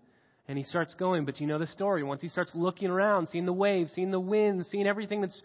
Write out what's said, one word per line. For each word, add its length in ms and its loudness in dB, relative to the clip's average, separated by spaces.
And 100 -4
he 60 -2
starts 320 -2
going. 300 0
But 140 -6
you 60 -2
know 140 0
the 80 -2
story. 360 0
Once 180 -4
he 60 -6
starts 280 -4
looking 340 0
around, 400 4
seeing 160 -2
the 80 0
waves, 400 2
seeing 160 -2
the 100 0
winds, 500 2
seeing 180 0
everything 340 -2
that's 240 -4